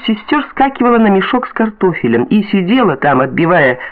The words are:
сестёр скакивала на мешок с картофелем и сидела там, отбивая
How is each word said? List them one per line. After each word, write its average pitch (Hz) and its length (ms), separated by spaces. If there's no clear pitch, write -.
сестёр 214 400
скакивала 240 520
на 226 120
мешок 196 380
с - 60
картофелем 214 720
и 208 200
сидела 196 520
там, 139 240
отбивая 135 580